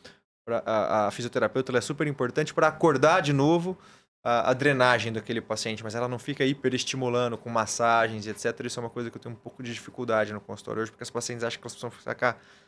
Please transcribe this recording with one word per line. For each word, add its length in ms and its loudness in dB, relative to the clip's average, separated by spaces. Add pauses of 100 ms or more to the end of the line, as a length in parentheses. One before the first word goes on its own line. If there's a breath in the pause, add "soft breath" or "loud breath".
(460 loud breath)
Pra, 180 -2
a, 440 2
a 20 0
fisioterapeuta, 600 -2
ela 60 2
é 40 4
super 240 -4
importante 480 -2
pra 140 4
acordar 520 4
de 120 0
novo 440 4 (480 soft breath)
a, 260 2
a 40 4
drenagem 580 4
daquele 280 -4
paciente, 440 -6
mas 100 -8
ela 140 -2
não 100 -6
fica 260 -4
hiperestimulando 920 0
com 120 -14
massagens, 760 2
et 120 -8
cetera. 280 -4
Isso 140 -8
é 20 -6
uma 80 -8
coisa 200 -8
que 80 -14
eu 20 -16
tenho 140 -12
um 40 -16
pouco 240 -16
de 100 -6
dificuldade 600 -2
no 80 -8
consultório 420 -8
hoje, 80 -6
porque 120 -20
as 80 -10
pacientes 340 -6
acham 160 -6
que 60 -16
elas 80 -12
precisam 160 -10
ficar 500 -2 (280 soft breath)